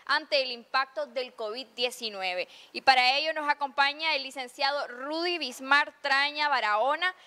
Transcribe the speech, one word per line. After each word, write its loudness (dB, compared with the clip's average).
ante 2
el -4
impacto -4
del -8
covid -8
diecinueve. -4
Y -10
para 6
ello 0
nos -4
acompaña 0
el -4
licenciado -2
Rudy -4
Bismar 0
Traña 2
Barahona, 2